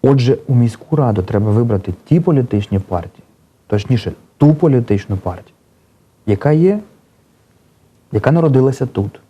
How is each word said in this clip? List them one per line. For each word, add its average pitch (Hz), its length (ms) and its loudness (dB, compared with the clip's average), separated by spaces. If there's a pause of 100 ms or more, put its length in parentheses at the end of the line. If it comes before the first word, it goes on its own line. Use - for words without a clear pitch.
Отже, 131 440 2
у 135 80 0
міську 120 420 0
раду 113 260 0
треба 104 280 -2
вибрати 107 440 -2 (100)
ті 165 160 2
політичні 123 580 0
партії, - 460 -8 (420)
точніше, 104 460 -2 (260)
ту 147 160 4
політичну 120 640 0
партію, 90 380 -10 (720)
яка 151 260 0
є, 185 280 2 (1300)
яка 120 200 0
народилася 135 540 2
тут - 440 -6